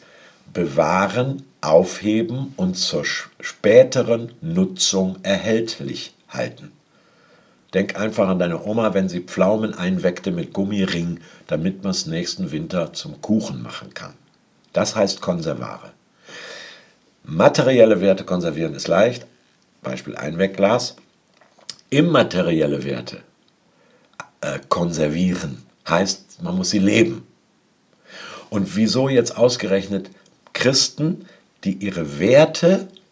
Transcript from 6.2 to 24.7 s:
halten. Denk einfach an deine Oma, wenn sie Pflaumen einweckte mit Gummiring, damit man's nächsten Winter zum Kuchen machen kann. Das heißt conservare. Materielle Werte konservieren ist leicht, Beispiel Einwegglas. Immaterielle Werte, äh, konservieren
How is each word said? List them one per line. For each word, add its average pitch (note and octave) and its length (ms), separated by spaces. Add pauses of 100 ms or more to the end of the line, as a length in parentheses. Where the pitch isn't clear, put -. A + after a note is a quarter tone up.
halten. - 460 (1000)
Denk F#2+ 240
einfach G#2+ 300
an F#2 100
deine F2 280
Oma, A2 280
wenn F#2+ 140
sie F2 140
Pflaumen G2+ 520
einweckte F2+ 580
mit E2+ 200
Gummiring, F#2+ 720 (260)
damit E2+ 380
man's F#2 200
nächsten E2+ 460
Winter D#2+ 400
zum - 300
Kuchen G2+ 400
machen - 320
kann. - 200 (600)
Das F#2+ 240
heißt G2 240
conservare. C2+ 680 (1300)
Materielle A2+ 800
Werte F#2+ 240
konservieren E2 500
ist - 140
leicht, A2 360 (580)
Beispiel C2 340
Einwegglas. F#2+ 800 (920)
Immaterielle F2 920
Werte, B1 380 (1200)
äh, D2+ 260
konservieren E2 960 (240)